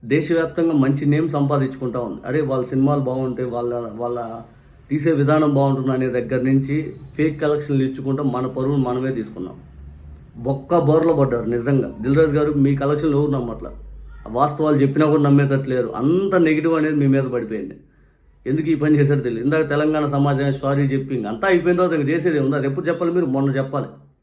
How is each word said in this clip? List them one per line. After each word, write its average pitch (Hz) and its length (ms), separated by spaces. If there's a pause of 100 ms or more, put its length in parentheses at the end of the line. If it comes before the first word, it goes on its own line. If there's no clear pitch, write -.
దేశవ్యాప్తంగా 165 680
మంచి 139 340
నేమ్ 151 220
సంపాదించుకుంటా 135 720
ఉంది. 107 260
అరే 143 140
వాళ్ళ 131 240
సినిమాలు 139 360
బాగుంటాయి, 127 500
వాళ్ళ, 120 420
వాళ్ళ 117 480 (500)
తీసే 151 220
విధానం 147 420
బాగుంటుంది 135 380
అనే 131 160
దగ్గర 120 340
నుంచి 135 540 (180)
ఫేక్ 147 280
కలెక్షన్లు 147 420
ఇచ్చుకుంటా 135 380
మన 131 240
పరువును 131 300
మనమే 127 360
తీసుకున్నాం. 92 480 (760)
బొక్క 135 420
బోర్లో 160 360
పడ్డారు 120 300
నిజంగా. 120 560
దిల్ 131 160
రాజు 156 140
గారు 151 220
మీ 139 240
కలెక్షన్లు 147 400
ఎవరు 147 140
నమ్మట్లా, 120 400 (580)
ఆ 110 40
వాస్తవాలు 143 440
చెప్పినా 139 300
కూడా 147 160
నమ్మేటట్లేరు. 139 680
అంత 175 460
నెగిటివ్ 160 400
అనేది 156 220
మీ 139 100
మీద 135 160
పడిపోయింది. 110 580 (680)
ఎందుకు 151 240
ఈ 160 40
పని 147 240
చేశారో 139 220
తెలియదు. 120 240
ఇందాక 151 240
తెలంగాణ 151 380
సమాజం 139 460
సారీ 139 300
చెప్పి 135 320
ఇంక 113 120
అంతా 110 220
అయిపోయిన 175 300
తర్వాత 165 220
ఇంక 143 80
చేసేది 160 300
ఉంది. 139 180
అది 139 100
ఎప్పుడు 139 220
చెప్పాలి 170 240
మీరు? 175 140
మొన్న 135 240
చెప్పాలి. 135 360 (360)